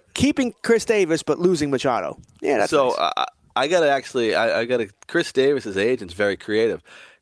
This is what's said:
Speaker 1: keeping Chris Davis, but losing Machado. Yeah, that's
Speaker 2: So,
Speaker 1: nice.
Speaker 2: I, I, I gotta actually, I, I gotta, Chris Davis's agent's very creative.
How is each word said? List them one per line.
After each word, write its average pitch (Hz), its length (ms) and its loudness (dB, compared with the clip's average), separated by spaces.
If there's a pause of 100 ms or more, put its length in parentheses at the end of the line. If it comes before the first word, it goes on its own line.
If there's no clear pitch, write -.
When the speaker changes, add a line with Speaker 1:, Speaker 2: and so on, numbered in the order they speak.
(140)
Speaker 1:
keeping 262 400 0 (100)
Chris 226 220 2
Davis, 180 380 0
but 147 160 -2
losing 165 320 2
Machado. 117 480 -2 (220)
Yeah, 131 180 0
that's 98 100 2
Speaker 2:
So, 139 200 2
Speaker 1:
nice. - 100 -2
Speaker 2:
I, 85 180 0
I, - 80 0 (380)
I 143 40 -2
gotta 165 220 2
actually, 123 460 0
I, 104 240 0
I 117 60 -2
gotta, 117 240 -2 (180)
Chris - 240 -2
Davis's 131 460 0
agent's 104 360 -2
very 98 240 -2
creative. 107 460 -2 (380)